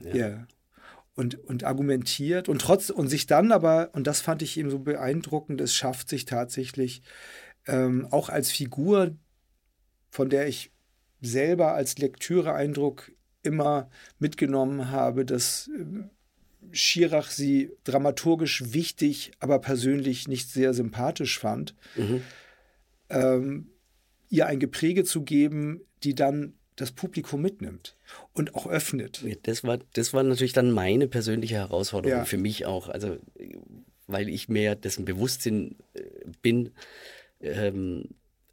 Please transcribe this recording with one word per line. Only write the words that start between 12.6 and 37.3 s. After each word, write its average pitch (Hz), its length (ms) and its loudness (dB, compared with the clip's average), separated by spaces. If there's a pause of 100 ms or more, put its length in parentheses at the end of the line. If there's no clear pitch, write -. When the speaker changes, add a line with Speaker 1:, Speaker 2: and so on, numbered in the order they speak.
Speaker 2:
immer 147 480 0 (300)
mitgenommen 135 720 0
habe, 127 360 0
dass, - 500 -2
ähm, 190 340 -10 (640)
Schirach 156 580 2
sie 139 420 2 (120)
dramaturgisch 139 920 0
wichtig, 151 640 0
aber 135 200 4
persönlich 131 680 0
nicht 131 220 -6
sehr 131 240 2
sympathisch 123 640 -2
fand, 120 360 -4 (200)
Speaker 1:
Mhm. 117 260 0 (880)
Speaker 2:
ähm, 131 600 0 (600)
ihr 170 180 4
ein 143 120 -2
Gepräge 170 440 0
zu 170 180 -2
geben, 147 600 2 (220)
die 143 120 0
dann 143 380 2 (220)
das 131 160 -8
Publikum - 520 -6
mitnimmt 92 520 -8 (380)
und 156 220 -2
auch - 100 -8
öffnet. 151 560 -4
Speaker 1:
Ja, 107 220 -6
das 113 200 -4
war, 123 140 0 (160)
das 117 180 -2
war 135 120 4
natürlich 127 300 2
dann 123 180 6
meine 107 360 4
persönliche 113 460 -2
Herausforderung 101 640 0
Speaker 2:
Ja. 120 80 -2
Speaker 1:
für 101 140 -2
mich 107 260 -2
auch, 92 240 -4
also, 98 280 -6 (920)
weil 101 220 -2
ich 98 200 -6
mir 104 240 4
dessen 101 320 -6
bewusst 95 380 -2
sind, 107 320 -2 (180)
äh, - 80 -12 (400)
bin, 120 300 2 (680)